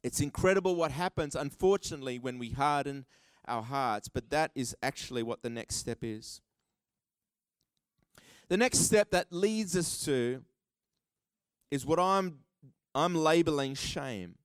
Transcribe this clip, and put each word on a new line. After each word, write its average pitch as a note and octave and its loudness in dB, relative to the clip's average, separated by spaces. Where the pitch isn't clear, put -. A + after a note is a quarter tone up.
It's - -4
incredible F#3 2
what D#3+ 2
happens, D#3+ -4
unfortunately, C#3+ 0
when B2 -6
we A#2 -6
harden C#3 0
our A#2 -2
hearts, A#2+ -2
but - -6
that D#3 2
is B2 -4
actually B2 -4
what A2+ -6
the A#2+ -4
next - -8
step - -6
is. A2 -10
The F#3 2
next B3 4
step G#3+ 4
that F3+ 2
leads G3 0
us - -2
to B2+ 0
is C3+ -4
what D#3+ 2
I'm, F#3 2
I'm E3+ 2
labeling D#3 4
shame. A2 -6